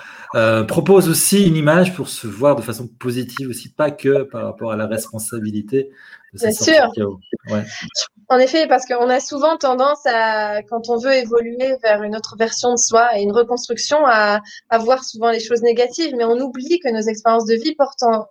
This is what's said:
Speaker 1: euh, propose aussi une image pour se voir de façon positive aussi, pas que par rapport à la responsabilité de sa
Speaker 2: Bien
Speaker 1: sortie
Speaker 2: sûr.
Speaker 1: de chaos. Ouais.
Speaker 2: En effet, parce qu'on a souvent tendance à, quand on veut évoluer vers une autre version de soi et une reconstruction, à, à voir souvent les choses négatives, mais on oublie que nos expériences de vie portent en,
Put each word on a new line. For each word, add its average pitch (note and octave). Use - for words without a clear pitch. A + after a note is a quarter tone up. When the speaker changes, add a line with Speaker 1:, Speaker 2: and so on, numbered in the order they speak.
Speaker 1:
euh, A2+
propose E3+
aussi G3
une D#3+
image D#3+
pour C3+
se -
voir B2
de A#2+
façon A#2
positive B2+
aussi, -
pas D3+
que C#3
par A#2+
rapport A2
à G#2+
la G#2+
responsabilité A2
de G2+
sa A3+
Speaker 2:
Bien G#2+
Speaker 1:
sortie -
Speaker 2:
sûr. C#4
Speaker 1:
de -
chaos. G2
Ouais. G#2+
Speaker 2:
En B3+
effet, C4+
parce B3+
qu'on B3
a B3+
souvent D4+
tendance C#4
à, G#3+
quand A3+
on A#3+
veut B3+
évoluer A#3+
vers G#3
une G#3
autre A3
version A3+
de A#3+
soi A#3
et G3+
une G3+
reconstruction, A#3+
à, G#3+
à -
voir C4
souvent A3+
les A3+
choses A3+
négatives, A#3+
mais A#3
on A#3
oublie C4+
que C4+
nos A3
expériences A3+
de A3
vie D4+
portent C4+
en, A3+